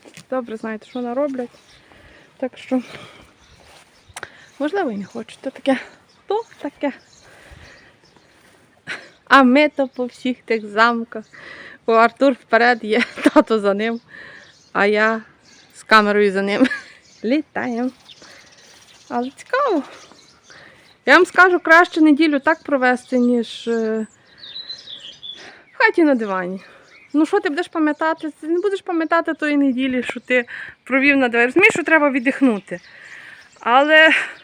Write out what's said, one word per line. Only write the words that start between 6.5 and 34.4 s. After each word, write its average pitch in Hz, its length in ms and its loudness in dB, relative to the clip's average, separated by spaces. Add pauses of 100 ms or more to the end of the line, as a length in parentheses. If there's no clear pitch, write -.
таке. 285 300 -6 (2250)
А 269 180 6
ми 277 260 4
то 269 180 -4
по 254 180 -8
всіх 247 400 -8
тих 220 200 -4
замках. 226 600 -2 (600)
Бо 233 80 0
Артур 233 400 2
вперед 233 500 0
є, 214 280 0
<laughs> - 220 0
тато 226 260 2
за 202 140 0
ним, 226 260 -4 (760)
а 185 120 2
я 214 360 0 (680)
камерою 208 420 4
за 190 100 -2
ним. 202 260 2 (280)
<laughs> - 280 -20
Літаємо. 247 680 -4 (1200)
Але 247 260 -6
цікаво. 480 480 -4 (1200)
Я 262 100 4
вам 349 100 4
скажу, 359 340 2
краще 330 420 4
неділю 302 380 4
так 320 240 -2
провести, 254 560 -2
ніж, 240 480 -2
е, 220 380 -4 (1700)
в - 40 -14
хаті 427 260 2
на 294 120 4
дивані. 190 460 -6 (520)
Ну, 302 120 2
що 392 140 -2
ти 349 100 -4
будеш 320 180 -4
пам'ятати? 320 640 -4 (120)
Ти 311 60 -12
не 339 120 -2
будеш 392 220 -4
пам'ятати 330 520 -2
тої 294 240 -2
неділі, 262 460 -2
що - 160 -10
ти 247 260 -2 (380)
провів 277 340 2
на 254 120 2
дивані. 233 160 2
Розумієш, 349 280 4
що 339 100 -6
треба 302 260 2
віддихнути. 247 720 -2 (800)
Але 302 500 4 (340)